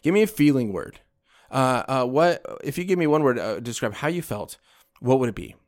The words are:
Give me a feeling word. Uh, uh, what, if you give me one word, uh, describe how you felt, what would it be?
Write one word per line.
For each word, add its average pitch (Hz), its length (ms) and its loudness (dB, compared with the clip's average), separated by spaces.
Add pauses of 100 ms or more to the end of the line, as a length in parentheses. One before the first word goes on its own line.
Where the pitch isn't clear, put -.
Give 170 120 0
me 208 80 6
a 214 60 4
feeling 135 440 2
word. - 280 -10 (500)
Uh, 127 380 2
uh, 131 160 0
what, 151 400 2 (180)
if 147 160 -6
you 180 60 -4
give 180 140 0
me 160 100 2
one 151 160 4
word, 123 140 4
uh, 95 220 -4
describe 113 340 -6
how 147 140 -4
you 170 140 -4
felt, - 360 -10 (420)
what 127 180 2
would 123 120 0
it 98 40 -12
be? 64 220 -14 (120)